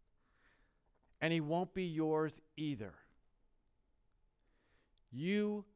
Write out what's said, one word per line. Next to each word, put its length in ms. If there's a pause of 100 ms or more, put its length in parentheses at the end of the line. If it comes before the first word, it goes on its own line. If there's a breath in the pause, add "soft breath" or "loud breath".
(1200)
and 120
he 80
won't 320
be 120
yours 540 (200)
either. 340 (2250)
You 540 (120)